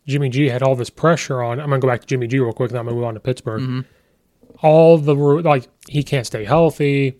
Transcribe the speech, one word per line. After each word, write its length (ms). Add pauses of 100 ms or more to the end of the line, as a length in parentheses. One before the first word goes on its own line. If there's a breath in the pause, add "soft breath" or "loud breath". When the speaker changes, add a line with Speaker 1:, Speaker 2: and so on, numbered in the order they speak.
Speaker 1:
Jimmy 220
G 200
had 140
all 140
this 140
pressure 520
on. 180
I'm 100
gonna 100
go 80
back 140
to 40
Jimmy 200
G 120
real 140
quick, 180
then 100
I'm 60
gonna 100
move 100
on 80
to 60
Pittsburgh. 420
Speaker 2:
Mm-hmm. 180 (840)
Speaker 1:
All 360
the 180
ru-, 260
like, 240 (220)
he 160
can't 220
stay 180
healthy. 760